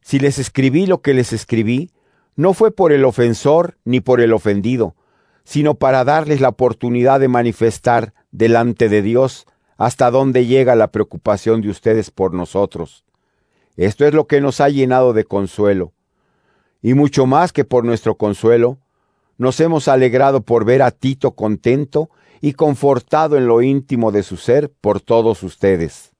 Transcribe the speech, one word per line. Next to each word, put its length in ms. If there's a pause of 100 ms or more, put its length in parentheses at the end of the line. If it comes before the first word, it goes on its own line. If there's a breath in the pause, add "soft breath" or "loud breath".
si 180
les 180
escribí 480
lo 160
que 120
les 180
escribí, 600 (440)
no 180
fue 180
por 200
el 140
ofensor 800
ni 160
por 180
el 140
ofendido, 600 (480)
sino 320
para 280
darles 380
la 80
oportunidad 720
de 80
manifestar 880 (180)
delante 580
de 120
Dios 440 (320)
hasta 340
dónde 340
llega 300
la 160
preocupación 720
de 80
ustedes 420
por 220
nosotros. 720 (720)
Esto 280
es 80
lo 140
que 140
nos 200
ha 80
llenado 440
de 100
consuelo, 680 (880)
y 120
mucho 320
más 280
que 100
por 220
nuestro 300
consuelo, 640 (580)
nos 220
hemos 280
alegrado 540
por 240
ver 160
a 100
Tito 400
contento 800 (320 soft breath)
y 120
confortado 840
en 100
lo 140
íntimo 500
de 120
su 140
ser 340 (100)
por 180
todos 440
ustedes. 760